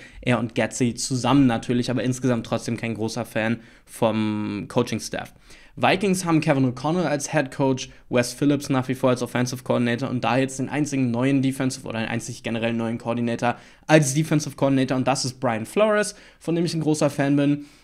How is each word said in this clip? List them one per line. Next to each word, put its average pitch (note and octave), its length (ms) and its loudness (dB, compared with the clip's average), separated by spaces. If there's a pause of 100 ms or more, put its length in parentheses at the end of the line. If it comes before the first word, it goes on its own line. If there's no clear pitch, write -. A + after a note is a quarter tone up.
(220)
Er B2 180 2
und A#2+ 160 -6
Getsy A#2 400 0
zusammen B2+ 520 4
natürlich, A#2+ 420 0
aber A#2+ 140 0
insgesamt B2 440 0
trotzdem A#2 280 -4
kein A2+ 200 -4
großer A2 280 -4
Fan A2+ 360 -2 (260)
vom G#2+ 840 -2
Coaching-Staff. - 640 -4 (420)
Vikings F#3 500 2
haben D#3+ 160 4
Kevin C#3 240 2
O'Connell D3+ 380 -2
als C#3+ 280 -2
Head C#3 200 -2
Coach, C3+ 380 0 (200)
Wes B2 240 0
Phillips C#3+ 360 0
nach B2+ 200 0
wie B2+ 60 0
vor B2+ 160 2
als B2 100 0
Offensive B2 420 -2
Coordinator A#2+ 460 0
und A#2+ 140 -4
da A#2 140 2
jetzt C3+ 220 0
den B2+ 80 -2
einzigen C3+ 440 -2
neuen C3 320 2
Defensive C3 440 -2
oder A2+ 120 -4
den A2+ 100 -4
einzig A#2 340 -6
generell A#2 300 -2
neuen A2+ 240 -2
Coordinator A#2 580 -2 (300)
als D3+ 280 4
Defensive D#3 420 0
Coordinator C3+ 420 2
und B2+ 100 0
das C3+ 160 0
ist C3 160 -6
Brian A2+ 260 0
Flores, G#3 500 2 (240)
von E3 160 -4
dem E3+ 100 2
ich D3 80 -2
ein D#3+ 80 -2
großer D3 280 2
Fan C#3+ 260 0
bin. C#3+ 300 2 (180)